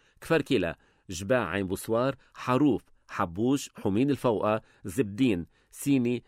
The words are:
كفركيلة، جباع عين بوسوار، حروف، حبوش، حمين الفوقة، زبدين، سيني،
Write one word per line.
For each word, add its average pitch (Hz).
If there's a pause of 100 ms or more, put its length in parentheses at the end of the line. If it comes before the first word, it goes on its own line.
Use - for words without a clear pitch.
(200)
كفركيلة، 110 (360)
جباع 98
عين 95
بوسوار، 113 (200)
حروف، 127 (260)
حبوش، 107
حمين 113
الفوقة، 110 (220)
زبدين، 104 (240)
سيني، 123